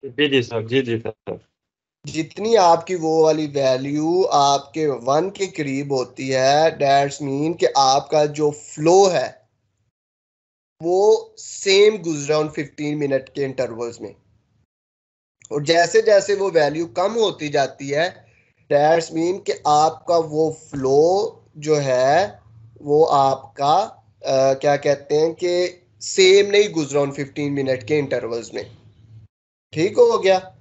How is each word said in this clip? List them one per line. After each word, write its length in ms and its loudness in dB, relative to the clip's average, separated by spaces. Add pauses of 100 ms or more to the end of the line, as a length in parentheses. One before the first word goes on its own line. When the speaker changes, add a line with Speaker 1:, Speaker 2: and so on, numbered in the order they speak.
Speaker 1:
जी, 260 -4
जी 140 0
सर, 240 -8
जी, 160 0
जी 160 -4
सर। 480 -12 (580)
Speaker 2:
जितनी 520 -6
आपकी 400 4
वो 140 -4 (140)
वाली 220 0
value 760 -2 (100)
आपके 540 0
वन 440 -2
के 180 -6
करीब 440 -6
होती 360 -6
है, 500 2
that's 440 0
mean 380 -4
कि 60 2 (120)
आपका 460 2 (140)
जो 120 0
फ्लो 580 2
है 180 -2 (1500)
वो 580 2
same 600 2
गुजरा 400 -4
उन 100 -2
fifteen 500 -8
minute 300 -4
के 160 -6
intervals 560 -8
में, 140 -14 (1400)
और 120 -6
जैसे 380 2
जैसे 320 2
वो 160 -4
value 360 0 (100)
कम 160 -2
होती 360 -4
जाती 420 -4
है, 180 -2 (640)
that's 420 2
mean 340 -4
कि 60 -4 (160)
आपका 500 2 (100)
वो 220 -2 (100)
फ्लो 400 0 (580)
जो 240 0
है 580 0 (420)
वो 220 2
आपका, 680 0
अ, 800 -2
क्या 220 0
कहते 400 -2
हैं 180 2
कि 500 -4 (180)
same 480 4
नहीं 220 2
गुजरा 300 -2
उन 100 -4
fifteen 400 -6
minute 300 -2
के 160 0
intervals 560 -6
में, 100 -8 (1080)
ठीक 260 -2
हो 200 4
गया। 200 2 (220)